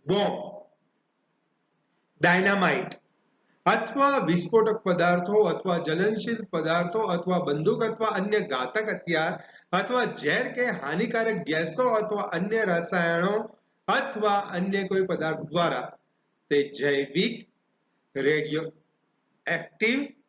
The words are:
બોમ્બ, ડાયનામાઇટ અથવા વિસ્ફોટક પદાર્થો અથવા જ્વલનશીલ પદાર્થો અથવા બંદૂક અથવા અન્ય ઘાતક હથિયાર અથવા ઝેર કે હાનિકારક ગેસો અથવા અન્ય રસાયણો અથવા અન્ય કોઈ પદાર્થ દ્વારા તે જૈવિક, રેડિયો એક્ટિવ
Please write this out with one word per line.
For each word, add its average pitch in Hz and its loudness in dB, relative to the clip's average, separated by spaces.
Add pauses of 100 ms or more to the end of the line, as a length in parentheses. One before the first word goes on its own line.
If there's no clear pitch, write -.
બોમ્બ, - -2 (1600)
ડાયનામાઇટ 180 2 (640)
અથવા 247 2
વિસ્ફોટક 214 2
પદાર્થો 175 2
અથવા 170 0
જ્વલનશીલ 196 0
પદાર્થો 175 0
અથવા 180 0
બંદૂક 156 0
અથવા 220 -2
અન્ય 202 0
ઘાતક 147 -2
હથિયાર 165 -2 (300)
અથવા 233 0
ઝેર 185 -2
કે 247 0
હાનિકારક 220 -2
ગેસો 170 0
અથવા 208 0
અન્ય 208 -2
રસાયણો 175 0 (300)
અથવા 208 0
અન્ય 190 -2
કોઈ 190 2
પદાર્થ 160 -2
દ્વારા 151 -2 (520)
તે 143 2
જૈવિક, 147 -2 (680)
રેડિયો 151 0 (760)
એક્ટિવ 220 -2 (220)